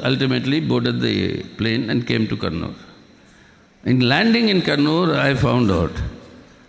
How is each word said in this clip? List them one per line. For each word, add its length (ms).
ultimately 560
boarded 400
the 420
plane 320
and 160
came 220
to 80
Kannur. 380
In 160
landing 500
in 100
Kannur, 560
I 180
found 360
out 200